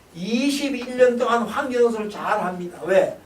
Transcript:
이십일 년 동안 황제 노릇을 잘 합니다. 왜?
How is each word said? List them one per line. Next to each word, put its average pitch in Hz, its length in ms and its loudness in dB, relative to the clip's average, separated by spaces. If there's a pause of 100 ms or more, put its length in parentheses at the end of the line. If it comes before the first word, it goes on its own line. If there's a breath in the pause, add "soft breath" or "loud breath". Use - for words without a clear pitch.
(140)
이십일 247 840 -2
년 247 220 6
동안 233 240 2
황제 247 360 -4
노릇을 220 300 2
잘 208 340 -4
합니다. 175 420 -8
왜? 185 420 2